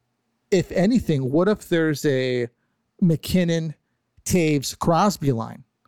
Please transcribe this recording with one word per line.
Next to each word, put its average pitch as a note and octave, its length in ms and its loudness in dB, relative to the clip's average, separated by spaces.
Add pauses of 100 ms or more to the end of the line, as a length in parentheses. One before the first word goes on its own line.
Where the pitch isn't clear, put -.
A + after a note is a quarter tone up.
(520)
if F#3 200 0
anything, E3+ 600 0
what E3+ 160 2
if G#3 200 -4
there's D#3+ 380 0
a B2+ 420 0 (560)
McKinnon, E3 720 0 (520)
Taves, D#3 520 0
Crosby E3+ 540 0
line? A#2 320 -6 (240)